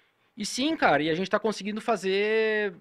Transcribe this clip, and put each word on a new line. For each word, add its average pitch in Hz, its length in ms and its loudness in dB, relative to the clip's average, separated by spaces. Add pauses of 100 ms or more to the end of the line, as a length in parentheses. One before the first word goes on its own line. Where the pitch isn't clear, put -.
(360)
e 208 100 -8
sim, 294 300 -2
cara, 170 280 4
e 156 60 2
a 160 60 2
gente 185 140 -2
tá 208 100 2
conseguindo 208 400 -4
fazer, 208 1000 0